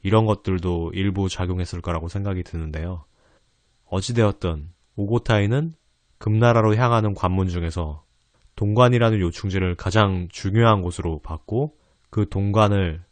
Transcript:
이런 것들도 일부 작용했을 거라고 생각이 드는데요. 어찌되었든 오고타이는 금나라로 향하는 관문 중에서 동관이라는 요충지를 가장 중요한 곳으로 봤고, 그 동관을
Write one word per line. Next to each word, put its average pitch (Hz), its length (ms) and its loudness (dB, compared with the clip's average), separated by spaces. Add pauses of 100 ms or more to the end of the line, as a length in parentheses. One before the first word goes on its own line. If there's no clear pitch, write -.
이런 110 240 4
것들도 90 640 -2
일부 95 360 -2
작용했을 90 520 -4
거라고 82 280 -6
생각이 98 340 -6
드는데요. 80 640 -8 (840)
어찌되었든 95 800 -2 (280)
오고타이는 113 760 0 (440)
금나라로 110 560 4
향하는 113 400 2
관문 95 320 0
중에서 82 580 -6 (520)
동관이라는 113 640 4
요충지를 92 560 -2
가장 95 520 0
중요한 107 540 2
곳으로 85 380 -4
봤고, 110 580 -6 (320)
그 104 180 -2
동관을 101 840 2